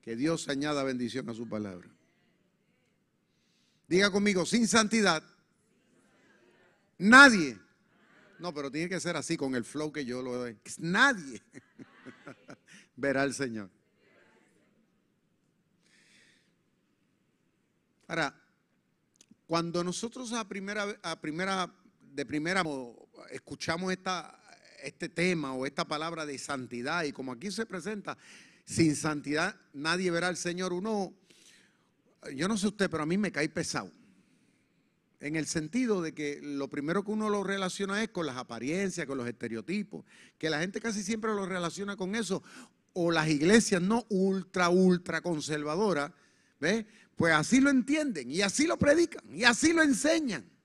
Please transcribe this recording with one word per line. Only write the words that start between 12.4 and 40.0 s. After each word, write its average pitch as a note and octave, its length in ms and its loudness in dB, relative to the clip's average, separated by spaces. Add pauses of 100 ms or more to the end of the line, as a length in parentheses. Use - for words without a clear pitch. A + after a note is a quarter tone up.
verá C3+ 260 2
al C#3 120 0
Señor." A2 360 -6 (4000)
Ahora, D#3+ 340 -4 (1040)
cuando E3+ 360 -2
nosotros A3+ 500 -6
a A3+ 140 -6
primera, G3+ 560 -8
a E3 180 -8
primera, F3+ 540 -4 (260)
de C#3 240 -10
primera D#3 380 -2
mo-, C3 460 -8 (220)
escuchamos E3+ 600 -6
esta, F#3 480 -6 (440)
este C#3+ 260 -10
tema E3 460 0
o C3 120 -4
esta D#3 200 -4
palabra D#3+ 380 -6
de C#3+ 140 -10
santidad, C3 680 -4
y C#3+ 80 -4
como C3 200 -8
aquí B2 180 -8
se A3 160 -6
presenta, F#3 500 -8 (480)
"Sin D#3 300 2
santidad D3+ 640 -2 (160)
nadie E3+ 380 -2
verá E3+ 180 0
al F3+ 80 -4
Señor", F3+ 360 -4
uno, G3 400 -2 (1200)
yo C#3+ 120 -2
no A3 100 0
sé G3 120 0
usted, F#3 220 0
pero D#3 120 -4
a D3+ 40 -2
mí F3 120 0
me G3+ 140 -2
cae D3 160 -2
pesado. C#3 420 -6 (1300)
En D3 140 -8
el D#3+ 120 -2
sentido G3 540 -2
de D#3+ 140 -6
que D3 280 -6
lo C#3 260 -6
primero D#3 360 -2
que G#3 60 -8
uno G#3+ 180 -2
lo G3+ 140 0
relaciona G3 600 -4
es A3 80 -4
con F3 160 -4
las B2+ 100 -6
apariencias, D3 720 -4
con C3+ 120 -6
los A#2+ 80 -4
estereotipos, A#2 760 -6 (340)